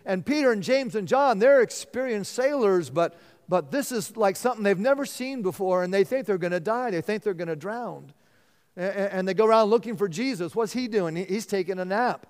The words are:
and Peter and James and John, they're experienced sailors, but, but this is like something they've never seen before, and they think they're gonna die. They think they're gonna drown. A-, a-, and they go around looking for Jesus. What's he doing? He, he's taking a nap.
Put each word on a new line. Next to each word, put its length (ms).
and 220
Peter 260
and 100
James 340
and 120
John, 300
they're 240
experienced 720
sailors, 560
but, 280
but 220
this 200
is 280
like 180
something 280
they've 140
never 280
seen 340
before, 420
and 120
they 100
think 220
they're 100
gonna 240
die. 300
They 100
think 220
they're 100
gonna 240
drown. 560
A-, 60
a-, 320
and 120
they 80
go 120
around 240
looking 260
for 120
Jesus. 460
What's 200
he 140
doing? 280
He, 80
he's 220
taking 320
a 80
nap. 440